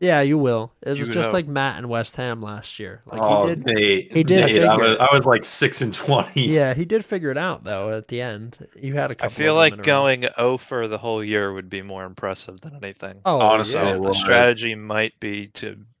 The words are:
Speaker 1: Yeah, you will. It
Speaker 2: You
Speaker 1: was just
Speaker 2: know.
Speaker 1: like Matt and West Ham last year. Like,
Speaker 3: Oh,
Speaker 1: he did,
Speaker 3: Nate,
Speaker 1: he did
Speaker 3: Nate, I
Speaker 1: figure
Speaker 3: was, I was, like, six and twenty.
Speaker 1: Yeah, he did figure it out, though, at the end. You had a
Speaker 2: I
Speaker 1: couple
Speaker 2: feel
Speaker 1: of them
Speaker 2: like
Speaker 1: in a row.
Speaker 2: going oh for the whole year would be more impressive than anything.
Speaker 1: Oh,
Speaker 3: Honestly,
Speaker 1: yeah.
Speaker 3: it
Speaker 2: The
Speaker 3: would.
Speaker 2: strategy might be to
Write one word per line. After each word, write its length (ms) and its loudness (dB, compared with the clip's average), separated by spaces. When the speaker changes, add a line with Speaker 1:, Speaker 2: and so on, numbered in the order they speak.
Speaker 1:
Yeah, 200 4
you 160 2
will. 440 0
It 160 -4
Speaker 2:
You 80 -6
Speaker 1:
was 80 -6
just 160 0
Speaker 2:
know. 40 0
Speaker 1:
like 140 -2
Matt 300 -2
and 100 -10
West 300 -4
Ham 240 -6
last 380 -14
year. 260 -14
Like, 180 -8
Speaker 3:
Oh, 240 4
Speaker 1:
he 80 -2
did, 100 -8
Speaker 3:
Nate, 460 2
Speaker 1:
he 140 4
did 220 6
Speaker 3:
Nate, 160 4
I 120 6
Speaker 1:
figure 140 4
Speaker 3:
was, 100 4
I 160 4
was, 100 2
like, 200 4
six 360 4
and 120 -2
twenty. 540 0
Speaker 1:
Yeah, 260 2
he 100 -4
did 220 -2
figure 260 -6
it 60 -6
out, 260 -6
though, 320 -6
at 140 -10
the 120 -8
end. 360 -12
You 200 -8
had 160 -4
a 20 -12
Speaker 2:
I 20 -12
Speaker 1:
couple 200 -6
Speaker 2:
feel 160 0
Speaker 1:
of 40 2
them 20 2
Speaker 2:
like 160 4
Speaker 1:
in 60 -12
a 140 2
row. 80 2
Speaker 2:
going 240 0
oh 200 0
for 320 -6
the 80 -6
whole 260 -6
year 300 -2
would 160 -12
be 140 -10
more 200 -14
impressive 560 -10
than 160 -18
anything. 480 -16
Speaker 1:
Oh, 160 0
Speaker 3:
Honestly, 400 2
Speaker 1:
yeah. 120 0
Speaker 3:
it 100 -2
Speaker 2:
The 80 -2
Speaker 3:
would. 60 0
Speaker 2:
strategy 600 2
might 440 -4
be 300 -8
to 280 -12